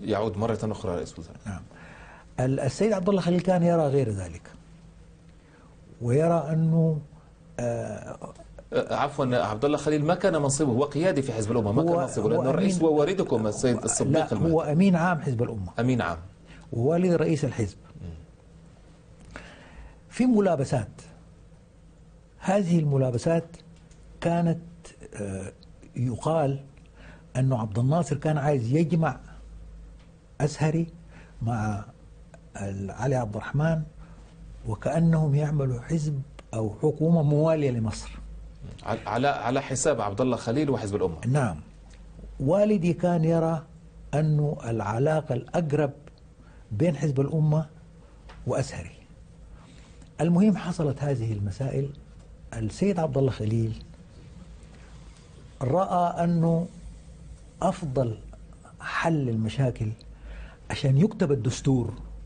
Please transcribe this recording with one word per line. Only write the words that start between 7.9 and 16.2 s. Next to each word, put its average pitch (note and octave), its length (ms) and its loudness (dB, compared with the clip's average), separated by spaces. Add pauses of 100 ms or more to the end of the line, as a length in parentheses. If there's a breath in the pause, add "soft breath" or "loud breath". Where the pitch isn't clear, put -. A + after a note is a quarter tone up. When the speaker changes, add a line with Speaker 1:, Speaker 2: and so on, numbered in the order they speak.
Speaker 1:
آه، - 220 0
عفوًا، C3 420 0
عبد G#2+ 280 0
الله D3 120 2
خليل D3 280 0
ما E3+ 100 2
كان E3+ 280 2
منصبه، C#3 300 2
هو B2+ 120 2
قيادي C#3+ 380 0
في B2 100 -4
حزب A2 200 -2
الأمة، G#2+ 200 2
ما - 100 4
كان E3+ 100 2
Speaker 2:
هو، E3+ 80 2
Speaker 1:
منصبه، A#2+ 220 -2
Speaker 2:
هو G#2 60 4
Speaker 1:
لأنه A#2 120 2
Speaker 2:
أمين، C3+ 140 2
Speaker 1:
رئيس F#3 280 2
ووالدكم D#3 640 4
السيد A#2 300 2
Speaker 2:
لا، - 80 -4
Speaker 1:
الصديق C#3+ 500 2
Speaker 2:
هو G#2+ 120 2
Speaker 1:
المهدي. D#3 260 2
Speaker 2:
أمين F3+ 240 6
عام E3 240 2
حزب B2+ 220 0
الأمة. G#2+ 380 -4
Speaker 1:
أمين A#2+ 220 4
عام. E2 160 0 (540 loud breath)